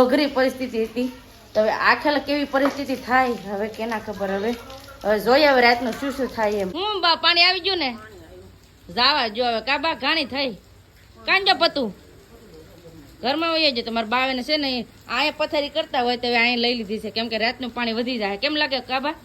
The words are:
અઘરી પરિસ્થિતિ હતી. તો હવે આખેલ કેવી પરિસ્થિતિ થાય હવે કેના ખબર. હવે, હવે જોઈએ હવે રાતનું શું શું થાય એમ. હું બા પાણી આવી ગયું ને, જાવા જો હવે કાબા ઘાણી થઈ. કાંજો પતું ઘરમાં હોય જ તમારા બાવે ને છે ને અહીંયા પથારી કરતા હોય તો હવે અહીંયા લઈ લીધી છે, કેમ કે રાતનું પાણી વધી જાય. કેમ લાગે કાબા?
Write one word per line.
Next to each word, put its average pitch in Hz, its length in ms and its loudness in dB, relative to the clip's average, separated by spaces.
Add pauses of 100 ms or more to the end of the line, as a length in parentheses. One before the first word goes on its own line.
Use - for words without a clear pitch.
અઘરી 277 260 4
પરિસ્થિતિ 254 580 -2
હતી. 247 240 -2 (440)
તો 214 80 2
હવે 214 120 2 (160)
આખેલ 294 300 2
કેવી 285 260 -2
પરિસ્થિતિ 269 500 0
થાય 247 400 2 (160)
હવે 208 160 -4 (100)
કેના 220 220 -4
ખબર. 196 380 -6
હવે, 214 140 -2 (520)
હવે 214 160 2
જોઈએ 262 280 6
હવે 262 140 6
રાતનું 240 320 4
શું 277 180 -6
શું 247 160 -2
થાય 214 300 0
એમ. 190 120 -2
હું 381 320 -4
બા 339 140 4
પાણી 339 280 4
આવી 359 240 2
ગયું 370 120 0
ને, 262 100 -2 (1040)
જાવા 254 340 2
જો 233 160 -2
હવે 226 160 0
કાબા 302 340 -2
ઘાણી 302 300 0
થઈ. 262 260 -4 (760)
કાંજો 381 340 2
પતું 302 300 2 (1300)
ઘરમાં 302 280 0
હોય 320 220 2
જ 233 140 -2
તમારા 226 280 -4
બાવે 262 200 2
ને 247 100 -4
છે 302 140 0
ને 277 120 -2 (400)
અહીંયા 285 280 -2
પથારી 302 320 -2
કરતા 302 320 -2
હોય 240 160 0
તો 240 100 -6
હવે 240 100 2
અહીંયા 233 260 2
લઈ 240 120 0
લીધી 214 240 -6
છે, 214 120 -8
કેમ 226 180 -4
કે 220 80 -2
રાતનું 240 340 -4
પાણી 233 220 -4
વધી 247 240 -2
જાય. 202 200 -2
કેમ 294 180 -2
લાગે 277 260 0
કાબા? 269 420 -4